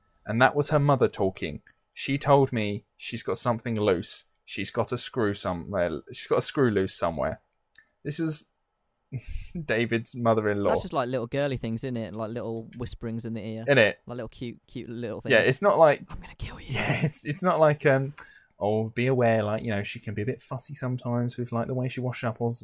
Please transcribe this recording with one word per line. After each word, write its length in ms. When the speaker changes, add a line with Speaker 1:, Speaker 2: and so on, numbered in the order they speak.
Speaker 1:
And 160
that 140
was 160
her 80
mother 300
talking. 520
She 240
told 360
me 320
she's 280
got 120
something 420
loose. 460
She's 240
got 220
a 40
screw 380
somewhere. 640
She's 160
got 100
a 40
screw 280
loose 240
somewhere." 460
This 160
was 260
<laughs> 40
David's 480
mother-in-law. 560
Speaker 2:
That's 120
just, 100
like, 160
little 180
girly 300
things, 280
isn't 120
it? 180
Like, 160
little 380
whisperings 480
in 80
the 100
ear. 240
Speaker 1:
Innit? 260
Speaker 2:
Like, 100
little 120
cute, 400
cute 200
little 380
Speaker 1:
Yeah, 120
Speaker 2:
things. 100
Speaker 1:
it's 140
not 160
like 320
Speaker 2:
"I'm 100
gonna 180
kill 220
you." 80
Speaker 1:
<laughs> 60
Yeah, 280
it's, 220
it's 180
not 180
like, 260
um, 280
"Oh, 320
be 180
aware, 340
like, 220
you 60
know, 120
she 160
can 160
be 80
a 40
bit 140
fussy 340
sometimes 640
with, 160
like, 140
the 80
way 140
she 120
washes 240
up," 160
or 100
s-, 140